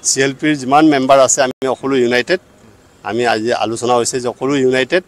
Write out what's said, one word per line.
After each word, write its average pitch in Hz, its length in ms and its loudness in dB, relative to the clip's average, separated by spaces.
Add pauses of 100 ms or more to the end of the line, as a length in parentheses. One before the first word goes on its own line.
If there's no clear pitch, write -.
চি - 180 -2
এল 139 140 -2
পিৰ 151 220 0
যিমান 139 220 4 (100)
মেম্বাৰ 135 320 4
আছে, 123 200 -2
আমি 127 80 -4 (180)
সকলো 135 220 -4 (100)
ইউনাইটেড। 123 360 0 (640)
আমি 110 200 -4 (100)
আজি 110 160 -4 (160)
আলোচনা 117 340 -2
হৈছে 117 240 -4
যে 123 60 -4
সকলো 127 240 -4 (100)
ইউনাইটেড 131 440 0